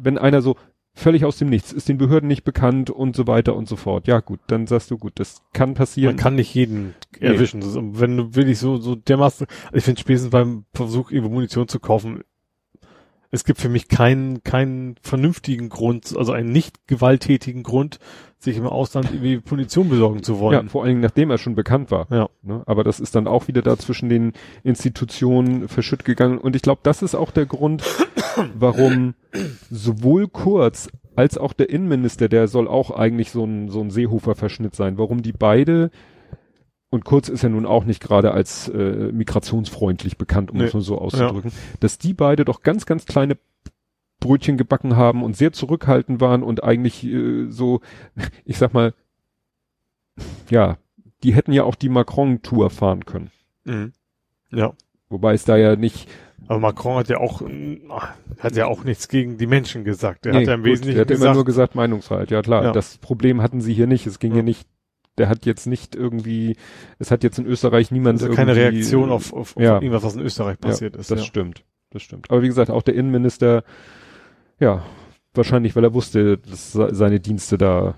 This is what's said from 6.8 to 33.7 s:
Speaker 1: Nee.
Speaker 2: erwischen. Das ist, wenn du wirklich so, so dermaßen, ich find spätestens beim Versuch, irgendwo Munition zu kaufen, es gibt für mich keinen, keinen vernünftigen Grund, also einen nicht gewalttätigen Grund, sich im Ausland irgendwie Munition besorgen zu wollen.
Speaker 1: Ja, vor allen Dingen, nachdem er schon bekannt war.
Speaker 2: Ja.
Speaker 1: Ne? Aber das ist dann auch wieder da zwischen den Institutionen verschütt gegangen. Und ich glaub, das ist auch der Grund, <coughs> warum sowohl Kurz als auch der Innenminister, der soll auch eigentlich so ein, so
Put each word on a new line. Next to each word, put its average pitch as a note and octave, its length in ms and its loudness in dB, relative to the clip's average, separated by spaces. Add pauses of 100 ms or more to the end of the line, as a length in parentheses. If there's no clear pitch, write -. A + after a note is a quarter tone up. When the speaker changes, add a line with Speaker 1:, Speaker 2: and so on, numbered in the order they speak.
Speaker 1:
Nee. - 80 -2
Speaker 2:
erwischen. G#2+ 320 2
Das G2 120 -8
ist, A#2 60 -8 (220)
wenn B2 160 2
du A#2 200 -4
wirklich C3 240 2
so, C3 180 -2
so A#2+ 180 -4
dermaßen, C#3 500 2 (280)
ich B2 100 2
find B2 160 0
spätestens B2+ 320 0
beim A#2+ 320 2 (100)
Versuch, A#2+ 380 -4
irgendwo A2+ 220 -2
Munition A#2+ 340 -2
zu - 140 -8
kaufen, A2 400 -2 (1120)
es B2 120 -4
gibt - 160 2
für C3 80 -4
mich A#2+ 220 -4
keinen, C3 540 2
keinen B2+ 580 -4
vernünftigen C3 640 -2
Grund, A#2 480 -4
also A#2 160 -2
einen A#2 220 -4
nicht - 340 -2
gewalttätigen B2+ 760 0
Grund, C3 360 -2 (400)
sich A#2+ 160 -4
im A#2 100 -4
Ausland C3 460 -4
irgendwie B2+ 380 -2
Munition D3 400 0
besorgen A2 340 2
zu G#2 160 -4
wollen. A2 140 2
Speaker 1:
Ja, A2+ 160 2
vor - 140 -4
allen B2+ 60 0
Dingen, B2 120 2
nachdem C#3 300 2
er A2+ 60 2
schon A#2 180 -6
bekannt B2 360 0
war. F2+ 200 -2
Speaker 2:
Ja. A2+ 180 2 (140)
Speaker 1:
Ne? G#2+ 220 -8
Aber G#2 200 0
das G2+ 160 0
ist - 120 -6
dann G#2+ 140 2
auch A#2+ 220 0
wieder B2 120 0
da A#2+ 160 2
zwischen - 300 -6
den A#2 240 2 (320)
Institutionen B2+ 1040 0
verschütt - 380 -4
gegangen. B2+ 320 2
Und C3 180 -2
ich C3+ 60 -2
glaub, C#3 220 0
das D3 180 0
ist G3 140 -4
auch - 160 -4
der D3 160 0
Grund, D3+ 360 -4 (360)
<coughs> E3+ 380 -4
warum B2+ 580 2 (540)
sowohl A#2+ 600 2
Kurz F3 580 0 (300)
als C#3 200 2
auch - 140 -4
der - 180 0
Innenminister, C3 600 0
der A2+ 180 4
soll A#2 220 0
auch C3 220 0
eigentlich A#2 400 -2
so A#2 120 -4
ein, G#2+ 240 -6
so G#2 140 -6